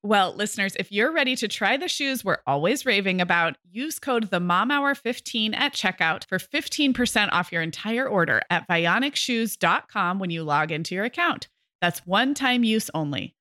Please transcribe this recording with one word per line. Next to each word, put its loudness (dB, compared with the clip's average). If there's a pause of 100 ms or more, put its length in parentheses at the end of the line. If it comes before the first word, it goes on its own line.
Well, 2
listeners, -2
if -6
you're 2
ready 0
to -4
try 0
the -4
shoes -4
we're 0
always 0
raving 2
about, 2 (140)
use -8
code -2
the 0
Mom 2
Hour 2
fifteen -4
at -2
checkout 0
for -4
fifteen 0
percent 2
off 0
your -2
entire -4
order 2
at 0
vionic 2
shoes 0
dot 2
com 0
when -2
you -2
log 2
into -4
your -2
account. -2 (340)
That's -2
one-time 2
use 2
only. -4